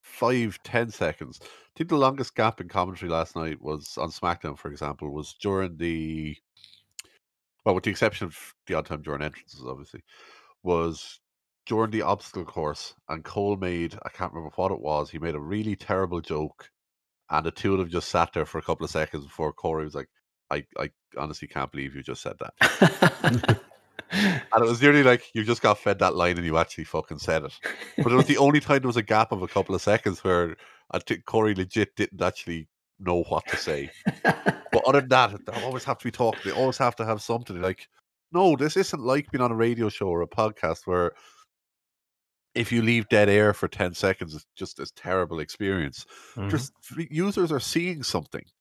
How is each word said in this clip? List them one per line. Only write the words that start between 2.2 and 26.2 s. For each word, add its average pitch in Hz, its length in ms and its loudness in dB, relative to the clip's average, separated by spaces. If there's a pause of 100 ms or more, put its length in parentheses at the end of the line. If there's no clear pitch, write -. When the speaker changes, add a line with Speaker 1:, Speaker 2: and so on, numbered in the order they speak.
Speaker 1:
gap 113 260 0
in 90 80 -10
commentary 90 420 -2
last 82 240 -2
night 80 260 -6
was 76 380 -8
on 80 100 -4
SmackDown, 82 480 -6
for 76 140 -12
example, 73 400 -8
was 76 280 -10
during 95 380 -4
the, 80 580 -6 (1300)
well, 95 100 4
with 92 80 -2
the 110 80 0
exception 107 340 0
of 80 120 -14 (280)
the 92 80 -4
odd 78 140 -2
time 80 160 -8
during 73 180 -6
entrances, 73 460 -12
obviously, 67 360 -16 (600)
was 82 560 -2 (480)
during 110 240 0
the 107 100 -2
obstacle 90 420 -2
course, 76 520 -6 (120)
and 82 160 -8
Cole 101 320 -2
made, 90 480 -4
I - 60 -10
can't - 240 -8
remember 80 220 -12
what 95 160 0
it 58 100 -4
was, 76 300 -2
he 80 80 -10
made 80 160 -4
a 73 40 -6
really 101 360 -4
terrible 92 440 -2
joke, 76 480 -6 (640)
and 78 160 -2
the 82 60 -2
two 98 220 0
of 95 60 2
them 90 80 -2
just 82 220 -4
sat 85 240 2
there 80 140 -2
for - 100 -8
a 78 60 -6
couple 80 200 -2
of 78 60 -8
seconds 78 360 -4
before 76 280 -6
Corey 80 320 -4
was 76 100 -12
like, 69 140 -10 (400)
"I, 73 160 -4 (140)
I 73 100 -4 (280)
honestly 76 300 -8
can't 69 240 -6
believe 67 240 -8
you 67 60 -12
just - 220 -10
said - 160 -8
that." - 1200 2
Speaker 2:
<laughs> - 80 -20 (420)
Speaker 1:
And 175 520 2
it - 20 2
was 117 140 2
nearly 143 220 8
like, 123 200 6 (100)
"You 110 120 -2
just 117 160 0
got 107 160 6
fed 98 220 0
that 92 180 2
line 87 180 2